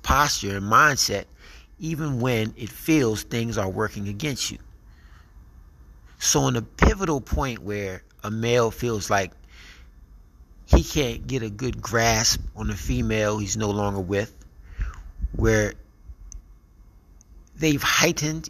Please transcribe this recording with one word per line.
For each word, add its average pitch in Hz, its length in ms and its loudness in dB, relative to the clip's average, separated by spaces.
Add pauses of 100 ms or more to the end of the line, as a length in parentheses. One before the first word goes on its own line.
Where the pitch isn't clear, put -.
posture 131 540 0
and 98 100 -4
mindset, 117 580 4 (540)
even 151 420 -4
when 117 360 0
it 110 120 -10
feels 120 560 2
things 117 340 -4
are 98 100 -2
working 101 400 -4
against 110 420 -4
you. - 80 -12 (1600)
So - 280 2
in 127 100 0
a 113 60 -2
pivotal 180 580 2
point 131 380 -4
where 98 440 -6 (200)
a 107 80 -4
male 117 400 2
feels 113 400 -4
like 98 220 2 (1300)
he - 160 8
can't 131 440 -2
get 123 160 -2
a 110 80 -6
good 110 320 -6
grasp 117 580 2 (160)
on 107 120 -4
the 107 60 -4
female 110 640 0
he's 101 180 -4
no 107 140 0
longer 101 300 -2
with, 101 340 -2 (960)
where 110 420 2 (1800)
they've 147 260 2
heightened 160 680 0